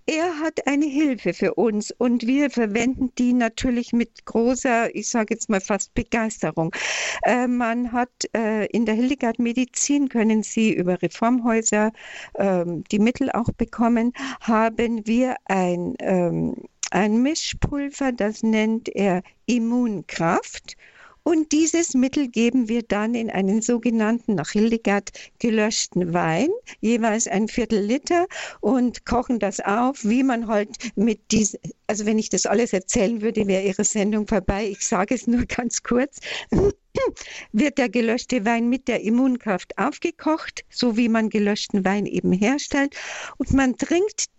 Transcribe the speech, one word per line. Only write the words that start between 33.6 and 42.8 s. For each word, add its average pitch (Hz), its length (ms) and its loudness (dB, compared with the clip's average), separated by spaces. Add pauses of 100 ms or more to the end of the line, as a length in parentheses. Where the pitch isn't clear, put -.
Ihre 196 200 -2
Sendung 208 420 0
vorbei. 202 460 0
Ich - 160 -6
sage 202 260 0
es - 140 -2
nur 240 180 2
ganz - 380 -4
kurz. 247 380 -2 (280)
<clears throat> - 80 2 (920)
Wird 277 260 2
der 196 120 2
gelöschte 226 540 0
Wein 233 240 0
mit 254 200 -2
der 214 140 0
Immunkraft 240 760 0
aufgekocht, - 920 -4
so 233 280 0
wie 240 100 2
man 226 220 2
gelöschten 202 560 -2
Wein 196 220 0
eben 180 240 0
herstellt. 277 640 0 (420)